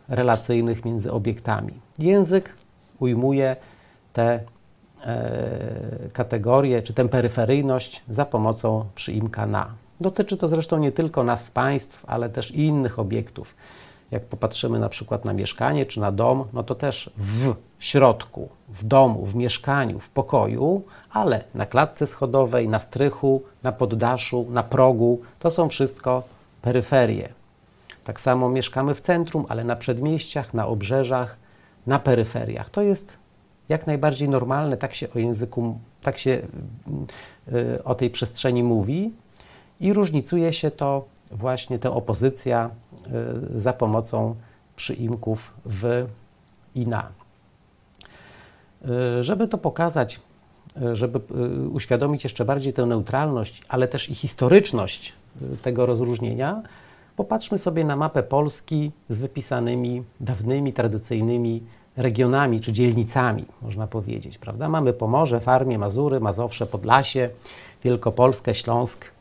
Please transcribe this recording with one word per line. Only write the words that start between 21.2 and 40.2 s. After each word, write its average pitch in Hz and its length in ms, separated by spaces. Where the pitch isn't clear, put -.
na 104 120
klatce 147 400
schodowej, 123 640
na 110 120
strychu, 135 600
na 127 100
poddaszu, 120 800
na 120 120
progu, 120 580
to 170 120
są 165 180
wszystko 131 540
peryferie. 120 640
Tak - 160
samo 127 280
mieszkamy 131 460
w - 60
centrum, 165 480
ale 117 160
na 120 120
przedmieściach, 135 800
na 110 120
obrzeżach, 120 720
na 135 120
peryferiach. 113 720
To 208 120
jest - 360
jak 156 180
najbardziej 143 420
normalne, 135 480
tak - 180
się - 180
o 123 60
języku, 117 600
tak - 160
się, 131 240
y, 120 320
o 127 100
tej 123 160
przestrzeni 120 520
mówi 123 500
i 196 120
różnicuje 165 600